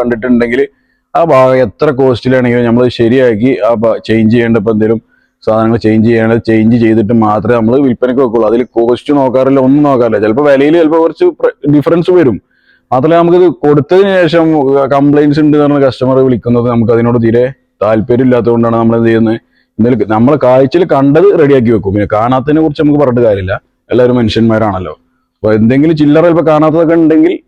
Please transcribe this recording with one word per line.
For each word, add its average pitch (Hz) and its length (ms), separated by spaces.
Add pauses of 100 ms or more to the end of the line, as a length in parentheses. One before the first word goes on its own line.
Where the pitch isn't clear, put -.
കണ്ടിട്ടുണ്ടെങ്കിൽ 120 580 (560)
ആ 165 40 (100)
ഭാഗം 131 320
എത്ര 135 240 (100)
കോസ്റ്റിലാണെങ്കിലും 123 680
നമ്മൾ 120 160 (160)
ശരിയാക്കി 120 500 (160)
ആ 117 60 (100)
ഭ-, 110 160 (100)
ചേഞ്ച് 110 260
ചെയ്യേണ്ട, 117 280
ഇപ്പൊ 110 140
എന്തെങ്കിലും 110 240 (460)
സാധനങ്ങൾ 110 400
ചേഞ്ച് 110 240
ചെയ്യേണ്ടത് 113 380
ചേഞ്ച് 113 360
ചെയ്തിട്ട് 110 300 (120)
മാത്രമേ 107 340
നമ്മൾ 113 140 (120)
വിൽപ്പനയ്ക്ക് 127 380
വെക്കുള്ളൂ. 113 260
അതിൽ 117 120 (160)
കോസ്റ്റ് 117 420
നോക്കാറില്ല, 131 480
ഒന്നും 147 200
നോക്കാറില്ല. 117 360
ചിലപ്പോൾ 113 240
വിലയിൽ 143 320
ചിലപ്പോൾ 165 240
കുറച്ച് 165 220 (160)
പ്ര-, - 120 (220)
ഡിഫറൻസ് 165 420
വരും. 123 200 (540)
മാത്രമല്ല, 156 300
നമുക്കിത് 175 260 (180)
കൊടുത്തതിന് 175 460 (100)
ശേഷം 160 260 (480)
കംപ്ലയിന്റ്സ് 147 480
ഉണ്ട് 151 140
എന്ന് 147 100
പറഞ്ഞ 143 180
കസ്റ്റമർ 131 340 (100)
വിളിക്കുന്നത് 120 440
നമുക്ക് 117 240
അതിനോട് 120 300
തീരെ 117 180 (400)
താല്പര്യം 117 440
ഇല്ലാത്തതുകൊണ്ടാണ് 117 520
നമ്മൾ 113 180
എന്ത് 113 120
ചെയ്യുന്നത്, 113 280 (380)
എന്തെങ്കിലും 107 400
നമ്മൾ 127 180 (120)
കാഴ്ചയിൽ 135 380 (100)
കണ്ടത് 143 340 (140)
റെഡിയാക്കി 135 340
വെക്കും. 95 180
പിന്നെ 104 220
കാണാത്തതിനെ 131 480
കുറിച്ച് 156 200
നമുക്ക് 147 200
പറഞ്ഞിട്ട് 120 240
കാര്യമില്ല, 95 260 (380)
എല്ലാവരും 123 300
മനുഷ്യന്മാരാണല്ലോ. 107 720 (420)
അപ്പൊ 107 120 (120)
എന്തെങ്കിലും 139 420
ചില്ലറ 151 260
ചിലപ്പോൾ 160 240
കാണാത്തതൊക്കെ 156 500
ഉണ്ടെങ്കിൽ 160 320 (120)